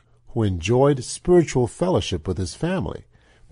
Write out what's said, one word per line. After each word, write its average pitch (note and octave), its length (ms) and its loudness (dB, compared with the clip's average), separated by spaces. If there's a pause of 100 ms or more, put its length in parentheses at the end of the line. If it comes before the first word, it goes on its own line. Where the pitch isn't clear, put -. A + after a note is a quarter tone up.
(280)
who A#2 140 -2
enjoyed A#2 600 2
spiritual D#3 640 2
fellowship A2+ 600 -2
with F#2 120 -4
his F#2 160 -6
family, E3+ 500 -6 (480)